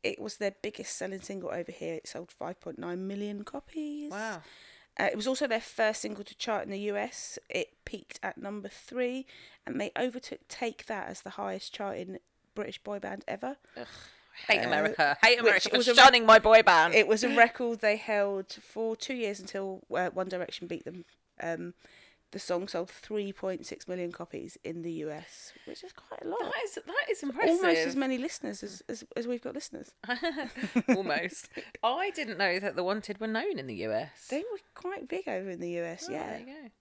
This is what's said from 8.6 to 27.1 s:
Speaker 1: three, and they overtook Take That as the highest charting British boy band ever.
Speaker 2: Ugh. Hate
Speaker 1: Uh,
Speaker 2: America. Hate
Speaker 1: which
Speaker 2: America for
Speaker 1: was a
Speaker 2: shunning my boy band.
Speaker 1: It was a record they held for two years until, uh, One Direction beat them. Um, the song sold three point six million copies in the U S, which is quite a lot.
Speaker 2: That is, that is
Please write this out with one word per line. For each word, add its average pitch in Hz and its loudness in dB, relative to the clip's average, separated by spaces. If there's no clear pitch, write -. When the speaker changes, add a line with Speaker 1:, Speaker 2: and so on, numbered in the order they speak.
Speaker 1:
three, 254 -6
and - -6
they 208 -6
overtook 254 -6
Take - -8
That 202 -8
as - -12
the 196 -14
highest 196 -8
charting 190 -8
British - -8
boy 202 -8
band 196 -10
ever. 247 -6
Speaker 2:
Ugh. 240 -10
Hate 208 4
Speaker 1:
Uh, - -2
Speaker 2:
America. 151 2
Hate 233 8
Speaker 1:
which 233 4
Speaker 2:
America 202 6
for 220 2
Speaker 1:
was 240 4
a 240 6
Speaker 2:
shunning 240 12
my 220 12
boy 220 12
band. 170 8
Speaker 1:
It 214 8
was 214 4
a 247 2
record 233 6
they 214 4
held 202 -2
for 226 -6
two - -6
years 208 -4
until, 196 -8
uh, 180 0
One 185 -4
Direction 180 -6
beat 170 -8
them. 175 -12
Um, 170 -6
the 196 -10
song 185 -4
sold 180 -6
three 208 -6
point 190 -6
six - -12
million 180 -4
copies - -12
in 165 -8
the 170 -6
U 156 -6
S, - -16
which - -14
is 370 -18
quite - -16
a - -8
lot. 381 -4
Speaker 2:
That 359 -4
is, 403 -8
that 494 -4
is 392 -2